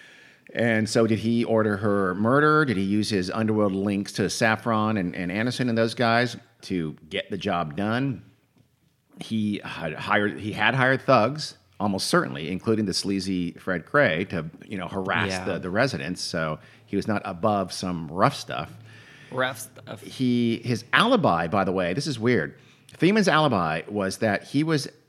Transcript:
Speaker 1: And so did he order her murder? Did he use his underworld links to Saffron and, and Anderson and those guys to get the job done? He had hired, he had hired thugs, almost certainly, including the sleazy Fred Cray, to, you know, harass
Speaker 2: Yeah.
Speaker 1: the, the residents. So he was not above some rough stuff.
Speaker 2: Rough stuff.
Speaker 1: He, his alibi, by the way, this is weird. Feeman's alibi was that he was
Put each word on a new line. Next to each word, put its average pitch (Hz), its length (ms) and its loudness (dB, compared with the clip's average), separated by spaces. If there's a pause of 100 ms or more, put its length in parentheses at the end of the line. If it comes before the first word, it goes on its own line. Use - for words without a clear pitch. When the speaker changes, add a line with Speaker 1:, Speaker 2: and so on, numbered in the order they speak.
(540)
Speaker 1:
And 110 340 2
so 113 200 4
did 110 120 2
he 117 240 0
order 107 340 2
her 98 380 0
murder? 147 500 4
Did 110 120 0
he 98 60 0
use 101 260 0
his 92 220 0
underworld 107 420 0
links 98 400 -2
to 92 160 0
Saffron 110 680 0
and, 87 180 -2
and 87 160 -4
Anderson 120 380 -2
and 113 80 0
those 113 180 2
guys 117 420 2 (260)
to 82 320 -4 (140)
get 95 220 -6
the 101 60 -4
job 85 380 -2
done? 110 460 -2 (1000)
He 107 440 -2
had 80 300 -8
hired, 101 460 0
he 104 140 -6
had 107 220 2
hired 131 260 2
thugs, 135 540 2 (240)
almost 98 280 0
certainly, 76 440 0
including 107 340 0
the 90 80 0
sleazy 92 600 -2
Fred 90 320 -4
Cray, 101 400 2
to, 82 200 -4 (220)
you 101 100 -8
know, 90 100 -8
harass 92 440 0
Speaker 2:
Yeah. 92 140 -4
Speaker 1:
the, 87 140 -4
the 90 100 -8
residents. 90 520 -2
So 80 380 -4 (260)
he - 100 -6
was 95 120 -2
not 104 180 -2
above 98 480 -2
some 87 340 -6
rough 98 280 2
stuff. - 360 -8 (600)
Speaker 2:
Rough 127 280 -4
stuff. - 420 -16
Speaker 1:
He, 120 640 0
his 120 300 -4
alibi, 135 540 4
by 98 160 2
the 92 80 0
way, 90 220 0
this 139 120 -4
is 131 140 -6
weird. 107 340 2 (440)
Feeman's 196 300 4
alibi 107 640 2
was 98 280 -4
that 104 280 0
he 143 180 -2
was 156 240 0 (220)